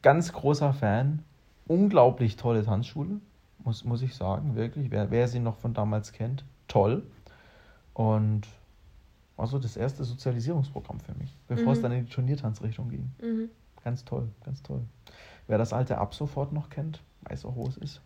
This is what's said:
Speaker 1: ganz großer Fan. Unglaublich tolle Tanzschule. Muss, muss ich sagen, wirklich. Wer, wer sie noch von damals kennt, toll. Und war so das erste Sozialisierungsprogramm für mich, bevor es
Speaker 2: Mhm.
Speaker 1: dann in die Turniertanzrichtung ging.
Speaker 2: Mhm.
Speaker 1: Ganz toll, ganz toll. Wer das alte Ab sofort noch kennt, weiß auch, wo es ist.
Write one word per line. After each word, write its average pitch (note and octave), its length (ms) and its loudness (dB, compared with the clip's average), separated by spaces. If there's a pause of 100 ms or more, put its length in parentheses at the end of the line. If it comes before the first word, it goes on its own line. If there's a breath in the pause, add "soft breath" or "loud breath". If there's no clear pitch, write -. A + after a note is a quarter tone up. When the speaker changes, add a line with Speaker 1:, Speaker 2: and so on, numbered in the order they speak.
Speaker 1:
ganz E3 300 6
großer C#3+ 400 2
Fan. C3+ 500 2 (460)
Unglaublich B2+ 640 6
tolle A2+ 300 2
Tanzschule. C#3+ 560 -2 (440)
Muss, A2+ 200 -4
muss A#2+ 180 -2
ich C3 120 -4
sagen, A#2+ 400 -2
wirklich. A#2 380 -2
Wer, G2+ 180 0
wer A#2 160 4
sie A#2+ 140 -2
noch A2+ 160 -2
von A#2 180 -4
damals G#2+ 380 -2
kennt, B2 320 -6 (240)
toll. A2+ 340 4 (880 loud breath)
Und G#2+ 500 2 (960)
war - 120 -4
so C#3 100 -2
das A#2+ 180 -4
erste C3 280 -4
Sozialisierungsprogramm B2 960 -2
für - 140 -14
mich, - 220 -10 (120)
bevor A3+ 240 2
es A#3 80 4
Speaker 2:
Mhm. - 20 -2
Speaker 1:
dann A#2+ 100 0
in B2 140 0
die - 40 -14
Turniertanzrichtung B2+ 800 -2
ging. B2+ 220 -6 (100)
Speaker 2:
Mhm. A3+ 300 -4 (340)
Speaker 1:
Ganz A#2+ 200 -4
toll, B2 240 -4 (160)
ganz C3+ 180 -8
toll. C3+ 180 -6 (680 loud breath)
Wer G#2+ 100 4
das A2+ 140 2
alte A#2+ 260 0
Ab - 160 -2
sofort C#3 380 -4
noch D3+ 180 -6
kennt, D#3+ 320 -8 (260)
weiß - 180 -10
auch, B2 100 -6
wo A#2 100 -4
es C3 100 -6
ist. - 300 -12